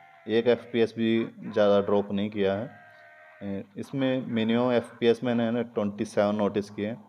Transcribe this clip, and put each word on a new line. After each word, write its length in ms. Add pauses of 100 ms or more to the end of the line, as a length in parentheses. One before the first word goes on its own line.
(300)
एक 200
एफ़पीएस 480
भी 220 (240)
ज़्यादा 400
drop 300
नहीं 180
किया 240
है। 200 (680)
ए, 220 (120)
इसमें 500
minimum 460
एफ़पीएस 520
मैंने 200
है 60
ना 140
twenty 400
seven 320
notice 340
किए 160
हैं, 220